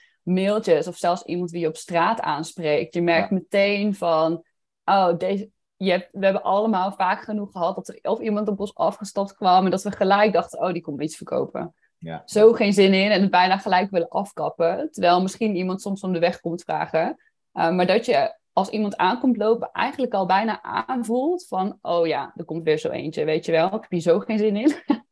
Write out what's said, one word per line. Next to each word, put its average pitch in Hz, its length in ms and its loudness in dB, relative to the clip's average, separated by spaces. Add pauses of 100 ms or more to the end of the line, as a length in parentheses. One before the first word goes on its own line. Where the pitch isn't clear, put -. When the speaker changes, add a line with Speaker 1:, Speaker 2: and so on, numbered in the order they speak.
(220)
Speaker 1:
mailtjes 190 640 2
of 180 100 -10
zelfs 180 260 -2
iemand 175 280 -6
die 170 100 -8
je 160 80 -2
op 160 80 -6
straat 180 440 -2
aanspreekt. 156 720 -4
Je 175 80 0
merkt 170 260 2
Speaker 2:
Ja. 202 60 -2
Speaker 1:
meteen 202 600 0
van, 165 500 0 (400)
oh, 190 340 4
deze, 196 320 -4 (260)
je 190 140 -2
hebt, 185 220 0
we 196 120 -2
hebben 196 180 2
allemaal 196 500 0
vaak 190 280 -2
genoeg 208 320 -8
gehad 185 240 -2
dat 180 120 -12
er - 140 -18
of 226 180 -2
iemand 208 280 -2
op 196 120 -4
ons 185 140 -8
afgestapt 196 600 -4
kwam 185 300 4
en 190 60 2
dat 190 120 0
we 208 80 -6
gelijk 202 420 2
dachten, - 280 -2
oh, 180 120 -2
die 170 100 -8
komt 143 200 -10
iets 160 140 -6
verkopen. - 580 -6 (240)
Speaker 2:
Ja. 82 260 -12
Speaker 1:
Zo 220 280 6
geen 214 200 2
zin 190 220 6
in 196 160 4
en 190 100 4
het 196 100 2
bijna 185 280 4
gelijk 196 320 0
willen 170 180 0
afkappen. 185 800 -4
Terwijl 180 320 2
misschien 196 340 -2
iemand 185 260 -4
soms 196 200 -6
om 190 100 -4
de 165 60 -2
weg 175 220 0
komt 175 220 -6
vragen. 160 540 -2 (360)
Eh, - 180 0
maar 185 160 2
dat 208 200 2
je 143 280 0 (220)
als 196 120 0
iemand 214 280 -4
aankomt 240 400 0
lopen 214 360 0
eigenlijk 247 420 -4
al 190 120 -2
bijna 208 360 0
aanvoelt 254 840 -4
van, 190 360 -4
oh 170 240 0
ja, 139 300 -4
er 170 80 -12
komt 160 200 -8
weer 156 140 2
zo - 100 -6
eentje, 151 360 -6
weet 156 200 -2
je 165 80 -2
wel. 165 140 4
Ik 196 60 -4
heb 220 180 -8
hier 175 100 -2
zo 170 180 4
geen 214 200 -4
zin 208 180 0
in, 277 180 2 (380)